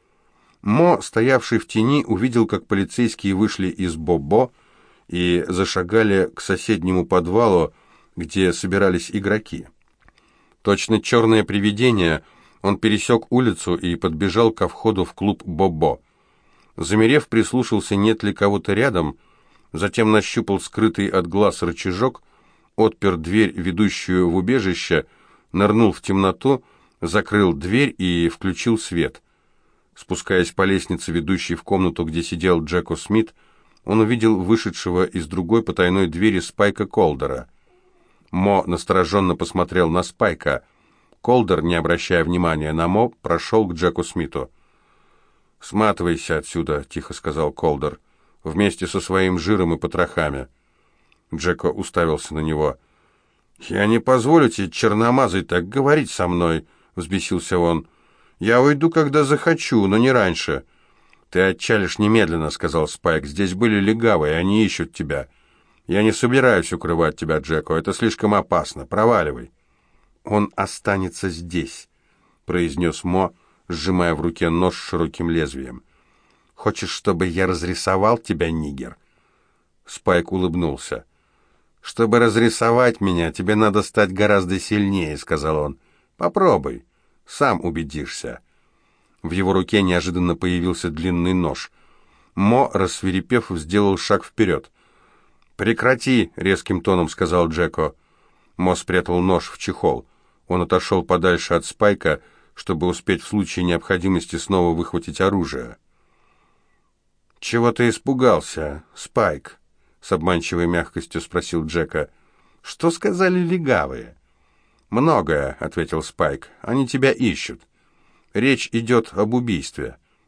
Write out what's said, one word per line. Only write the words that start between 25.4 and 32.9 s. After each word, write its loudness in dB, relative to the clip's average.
нырнул 4
в -10
темноту, 0
закрыл 2
дверь 0
и 0
включил -2
свет. -4
Спускаясь -2
по -2
лестнице, -2
ведущей -2
в -10
комнату, 0
где -4
сидел 0
Джеко -4